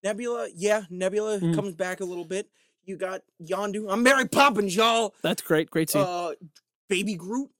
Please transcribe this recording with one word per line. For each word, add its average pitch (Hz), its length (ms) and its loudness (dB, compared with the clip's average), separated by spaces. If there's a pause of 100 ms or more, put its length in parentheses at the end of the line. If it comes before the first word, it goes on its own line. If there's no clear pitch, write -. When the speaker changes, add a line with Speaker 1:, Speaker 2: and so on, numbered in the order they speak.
Speaker 1:
Nebula, 233 520 -4
yeah, 208 340 2
Nebula 196 500 -2
Speaker 2:
Mm. 170 160 2
Speaker 1:
comes 190 200 -2
back 180 240 -4
a 190 60 -4
little 175 200 -8
bit. 190 240 -6 (360)
You 190 120 -10
got 190 240 -6 (200)
Yondu. 196 500 -4
I'm 214 100 0
Mary 262 260 6
Poppins, 208 480 4
y'all. 226 460 2
Speaker 2:
That's 175 220 0
great. 160 260 2
Great 160 220 0
scene. 151 100 2
Speaker 1:
Uh, 175 300 -2 (580)
Baby 202 260 0
Groot. 214 340 -6 (100)